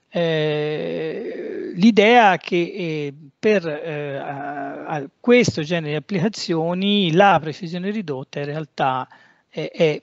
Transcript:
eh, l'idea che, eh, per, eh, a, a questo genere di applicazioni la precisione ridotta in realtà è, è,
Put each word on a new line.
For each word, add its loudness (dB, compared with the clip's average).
eh, -4
l'idea 6
che, -4
eh, -4
per, 2
eh, -6
a, -10
a -6
questo 4
genere -4
di -2
applicazioni 0
la 6
precisione -8
ridotta -8
in -6
realtà -4
è, -8
è, 0